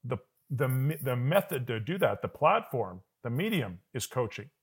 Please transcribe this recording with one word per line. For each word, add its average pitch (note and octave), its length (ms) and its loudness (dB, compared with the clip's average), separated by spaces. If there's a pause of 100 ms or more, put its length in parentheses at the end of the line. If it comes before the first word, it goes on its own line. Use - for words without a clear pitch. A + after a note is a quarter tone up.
the, - 140 -4 (320)
the C3 180 0
me-, C3+ 340 0
the B2+ 140 0
method C#3 500 2
to A2+ 140 -2
do D#3+ 180 -4
that, G2+ 240 2
the - 60 -4
platform, B2+ 720 2 (220)
the A#2 80 -4
medium C3 480 0 (140)
is A#2 140 -4
coaching. A2+ 440 -4 (120)